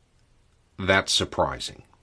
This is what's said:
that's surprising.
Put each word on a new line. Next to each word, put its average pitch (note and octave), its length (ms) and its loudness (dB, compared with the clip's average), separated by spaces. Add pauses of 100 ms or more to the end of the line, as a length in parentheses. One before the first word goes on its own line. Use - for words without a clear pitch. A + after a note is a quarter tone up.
(760)
that's F#2+ 340 2
surprising. - 720 -2 (200)